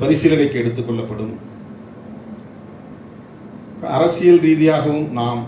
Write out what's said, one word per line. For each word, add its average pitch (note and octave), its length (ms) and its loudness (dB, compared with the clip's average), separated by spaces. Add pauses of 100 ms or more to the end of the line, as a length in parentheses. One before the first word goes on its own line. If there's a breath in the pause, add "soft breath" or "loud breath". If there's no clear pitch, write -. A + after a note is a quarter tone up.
பரிசீலனைக்கு D3 580 2
எடுத்துக்கொள்ளப்படும். A2+ 760 -6 (2500)
அரசியல் E3+ 500 6
ரீதியாகவும் D3+ 680 2
நாம் A#2+ 360 -2